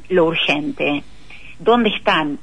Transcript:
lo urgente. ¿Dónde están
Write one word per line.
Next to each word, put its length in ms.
lo 160
urgente. 800
¿Dónde 320
están 520